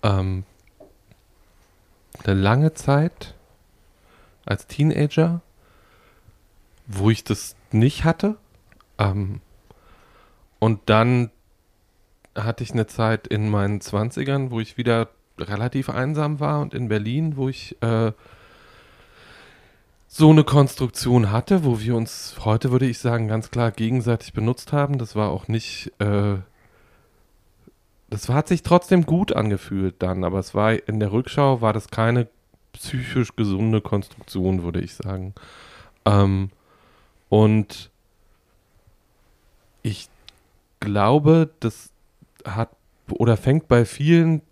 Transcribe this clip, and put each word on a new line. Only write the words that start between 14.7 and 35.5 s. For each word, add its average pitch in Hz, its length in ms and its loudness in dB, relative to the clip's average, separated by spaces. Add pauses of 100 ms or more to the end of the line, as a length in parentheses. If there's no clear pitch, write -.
wieder 117 320 0 (300)
relativ 117 500 -4
einsam 151 500 -4
war 147 220 -2
und - 120 -8
in 123 160 -6
Berlin, 127 480 -2
wo 135 120 -2
ich, - 320 -12
äh, 113 300 0 (2000)
so 156 220 6
eine 156 160 8
Konstruktion 123 880 2
hatte, 151 340 0
wo 117 160 0
wir 117 140 -2
uns, - 500 -6
heute 110 260 2
würde 127 140 2
ich 120 140 -2
sagen, 117 280 -2
ganz 110 240 -4
klar 117 200 0
gegenseitig 117 600 -2
benutzt 113 400 -4
haben. 143 260 -2
Das 117 180 -8
war 107 140 0
auch - 200 -6
nicht... - 500 -6
Äh, 101 360 0 (1700)
das - 200 -8
war, 123 80 0
hat 156 100 -2
sich 175 160 -2
trotzdem 175 420 4
gut 180 300 0
angefühlt 98 640 -2
dann, 92 240 -2
aber 92 160 -2
es - 160 -8
war, 107 160 2 (160)
in 107 140 -2
der 101 100 -2
Rückschau 131 480 0
war 110 140 0
das 107 160 -6
keine 117 380 0 (440)
psychisch 123 640 -6
gesunde 107 460 0
Konstruktion, 95 840 -4
würde 87 160 -4
ich - 140 -10
sagen. 95 400 -10 (720)